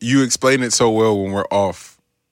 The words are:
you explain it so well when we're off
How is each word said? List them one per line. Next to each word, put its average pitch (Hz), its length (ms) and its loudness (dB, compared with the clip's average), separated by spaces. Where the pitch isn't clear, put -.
you 131 220 2
explain 131 400 0
it 117 100 -4
so 117 160 2
well 110 320 2
when 98 100 -6
we're 98 200 -4
off 98 480 -4